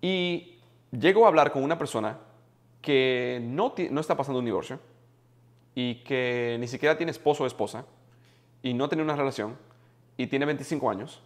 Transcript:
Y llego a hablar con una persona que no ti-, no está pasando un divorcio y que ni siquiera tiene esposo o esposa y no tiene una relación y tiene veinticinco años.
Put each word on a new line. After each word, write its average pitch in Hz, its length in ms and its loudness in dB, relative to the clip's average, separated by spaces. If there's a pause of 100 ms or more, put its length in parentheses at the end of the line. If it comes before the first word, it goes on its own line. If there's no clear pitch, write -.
Y 180 580 -2 (320)
llego 185 340 6
a 220 40 10
hablar 156 240 6
con 135 100 -2
una 160 160 0
persona 120 400 -4 (640)
que 127 640 2
no 147 300 -2
ti-, 180 180 -4
no 143 100 -2
está 156 160 -2
pasando 135 220 -4
un 123 60 -2
divorcio 110 340 -4 (960)
y 123 300 -6
que 123 560 -2
ni 120 80 -6
siquiera 147 280 2
tiene 165 140 -4
esposo 147 340 0
o - 20 0
esposa 113 380 -4 (800)
y 127 120 -2
no 135 140 0
tiene 156 140 0
una 151 140 0
relación 127 400 -2 (600)
y 127 100 -4
tiene 139 200 0
veinticinco 139 440 -2
años. 107 360 -8